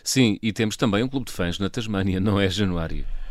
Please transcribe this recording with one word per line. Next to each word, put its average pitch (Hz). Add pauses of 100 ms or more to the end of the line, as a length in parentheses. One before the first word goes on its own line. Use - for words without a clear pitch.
sim, 120
e 110
temos 107
também 107
um 131
clube 131
de -
fãs 87
na 98
Tasmânia, 98
não 101
é, 98
Januário? 90 (260)